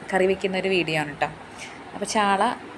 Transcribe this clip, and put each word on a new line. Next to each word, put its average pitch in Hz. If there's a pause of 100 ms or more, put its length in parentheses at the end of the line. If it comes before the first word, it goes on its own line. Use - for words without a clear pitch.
(140)
കറി 185
വെക്കുന്ന 190
ഒരു 185
വീഡിയോ 160
ആണ് 147
ട്ടോ. 147 (680)
അപ്പോൾ 202
ചാള, 208 (240)